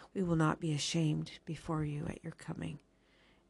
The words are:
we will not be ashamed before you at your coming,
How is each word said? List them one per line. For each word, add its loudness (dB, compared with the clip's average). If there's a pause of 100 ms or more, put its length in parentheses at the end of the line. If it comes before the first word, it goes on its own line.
(140)
we 0
will 4
not 6
be 0
ashamed 2 (140)
before -4
you -4
at -8
your -10
coming, -8 (720)